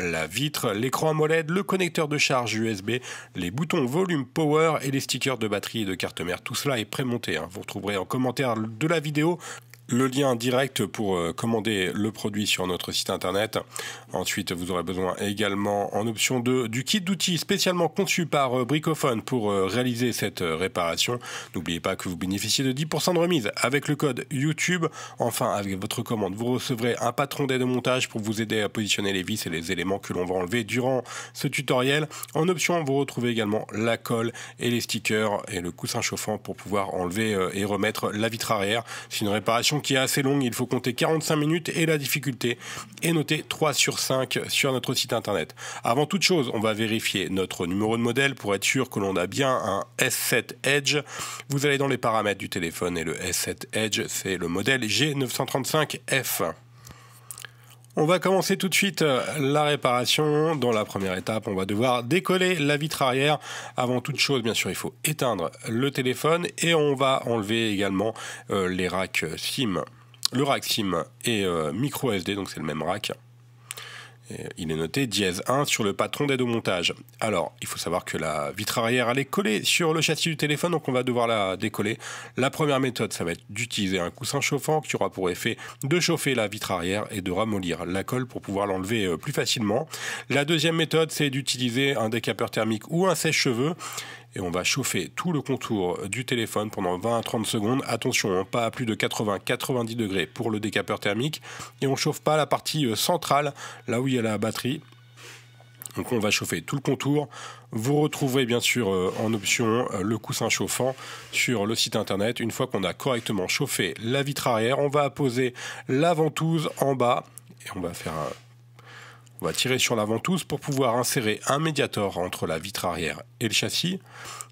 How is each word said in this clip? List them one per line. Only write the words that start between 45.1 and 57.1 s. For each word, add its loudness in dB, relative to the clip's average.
internet. 0
Avant 4
toute 0
chose, 4
on -2
va 4
vérifier 0
notre 0
numéro 2
de 0
modèle 2
pour 0
être -2
sûr 2
que -4
l'on 0
a 2
bien 2
un 0
S 2
sept 0
Edge. 2
Vous 0
allez 4
dans 2
les 2
paramètres 2
du -8
téléphone -2
et -2
le -4
S -2
sept -4
Edge, 0
c'est -2
le -2
modèle 2
G 2
neuf -2
cent -2
trente-cinq 0
F. 0